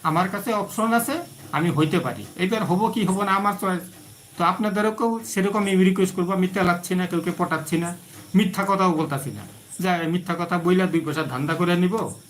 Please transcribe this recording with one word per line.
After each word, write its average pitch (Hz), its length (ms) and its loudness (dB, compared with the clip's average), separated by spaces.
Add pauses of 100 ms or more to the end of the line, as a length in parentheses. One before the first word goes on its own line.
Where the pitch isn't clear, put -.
আমার 170 260 2
কাছে 208 240 -4
অপশন 214 400 0
আছে, 233 200 2 (380)
আমি 160 180 0
হইতে 156 300 2
পারি, 117 260 -6 (100)
এবার 196 300 -2
হবো 185 260 2
কি 214 140 0
হবো 190 180 0
না 196 80 0
আমার 196 300 2
চয়েস। 185 220 -2 (540)
তো 180 60 0
আপনাদেরকেও 214 800 0
সেরকম 202 340 0
আমি 196 240 4
রিকোয়েস্ট 185 320 4
করবো, 180 180 0
আমি 185 140 2
তেলাচ্ছি 180 480 0
না, 180 100 0
কাউকে 170 320 -2
পটাচ্ছি 160 400 -2
না, 170 180 -2 (400)
মিথ্যা 196 320 2
কথাও 190 240 2
বলতাছি 147 400 -2
না, 104 100 -12 (380)
যা 175 280 0
মিথ্যা 175 320 -2
কথা 175 200 -2
বইলা 180 260 4
দুই 160 160 0
পয়সা 147 220 -4
ধান্দা 139 300 -2
করে 175 220 2
নিব 180 360 0 (180)